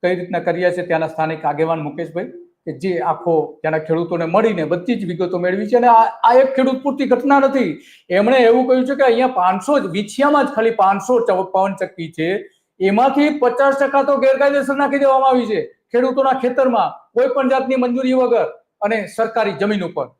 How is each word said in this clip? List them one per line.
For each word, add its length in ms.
કઈ 120
રીતના 240
કર્યા 320
છે 120
ત્યાંના 260
સ્થાનિક 360
આગેવાન 360
મુકેશભાઈ, 460
કે 80
જે 260
આખો 640
ત્યાંના 160
ખેડૂતોને 480
મળીને 380
બધી 320
જ 100
વિગતો 320
મેળવી 280
છે. 100
અને 100
આ, 180
આ 100
એક 220
ખેડૂત 260
પૂરતી 240
ઘટના 340
નથી. 400
એમણે 260
એવું 300
કહ્યું 200
છે 80
કે 80
અહીંયા 260
પાંચસો 500
જ, 80
વિછિયામાં 580
જ 40
ખાલી 220
પાંચસો 500
ચવ-, 320
પવન 220
ચક્કી 380
છે, 160
એમાંથી 580
પચાસ 400
ટકા 240
તો 140
ગેરકાયદેસર 600
નાખી 220
દેવામાં 320
આવી 160
છે 160
ખેડૂતોના 400
ખેતરમાં, 580
કોઈ 220
પણ 140
જાતની 280
મંજૂરી 360
વગર 360
અને 240
સરકારી 460
જમીન 320
ઉપર. 220